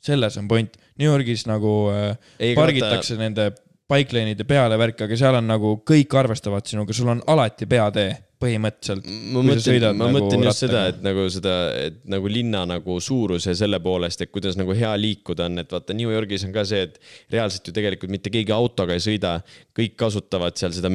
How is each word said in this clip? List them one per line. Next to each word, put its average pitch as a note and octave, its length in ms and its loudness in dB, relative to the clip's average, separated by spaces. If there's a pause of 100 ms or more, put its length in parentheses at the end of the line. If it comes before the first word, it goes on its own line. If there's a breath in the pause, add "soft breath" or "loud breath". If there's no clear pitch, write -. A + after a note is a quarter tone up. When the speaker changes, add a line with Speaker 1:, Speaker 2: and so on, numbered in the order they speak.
Speaker 1:
Selles C3 340 0
on G#2 100 -8
point. A2+ 280 0 (220 soft breath)
New D3 100 2
Yorgis A#2+ 380 2
nagu, G#2+ 260 2 (160)
äh, G#2 260 0 (220 soft breath)
Speaker 2:
Ei, A#2 160 0
aga B2 80 4
Speaker 1:
pargitakse B2+ 540 2
Speaker 2:
vaata A2 100 -2
Speaker 1:
nende G#2+ 240 0 (420)
bikeleinide A2+ 540 0
peale B2 320 4
värk, A2 300 0
aga A2 100 -2
seal C3 240 4
on A2+ 80 -2
nagu G#2+ 380 2
kõik D#3 280 4
arvestavad G#2+ 540 0
sinuga, G#2 240 -4
sul A#2+ 160 0
on A#2+ 180 0
alati C3 400 2
peatee G#2+ 500 2 (220)
põhimõtteliselt, G#2+ 640 -2
Speaker 2:
Ma A2 380 -4
Speaker 1:
kui C3+ 80 6
sa - 0 -
Speaker 2:
mõtlen, C3 160 4
Speaker 1:
sõidad A#2 340 4
Speaker 2:
ma A2+ 80 2
Speaker 1:
nagu C3+ 140 4
Speaker 2:
mõtlen G2+ 260 2
just G#2 160 2
seda, F#2+ 160 0
Speaker 1:
rattaga. F#2 160 2
Speaker 2:
et F2 80 -12
nagu G2 260 0
seda, F#2 240 -2 (360)
et D#2+ 60 -10 (120)
nagu F#2+ 240 -2
linna A2 360 -2
nagu F2 360 -4
suuruse F#2+ 560 -2
selle G2+ 240 0
poolest, F2 400 -2
et E2+ 80 -8
kuidas F#2+ 240 -4
nagu F#2 240 -2
hea A2+ 160 0
liikuda F#2 540 -4
on, F2 100 -6
et E2+ 160 -10
vaata, F2 240 -6
New A#2 140 -2
Yorgis G2+ 340 -4
on F#2 80 -8
ka G#2+ 100 0
see, G2 220 -2
et - 140 -20 (340 loud breath)
reaalselt G#2 320 -4
ju F2 80 -12
tegelikult F#2+ 400 -4
mitte G2 160 -6
keegi G#2+ 240 -2
autoga G2+ 400 0
ei F2+ 80 -2
sõida, G2+ 300 -2 (420 loud breath)
kõik A2+ 240 -2
kasutavad F#2+ 580 -2
seal F2+ 140 -4
seda F2+ 160 -4
Speaker 1:
Jah, F#2 80 2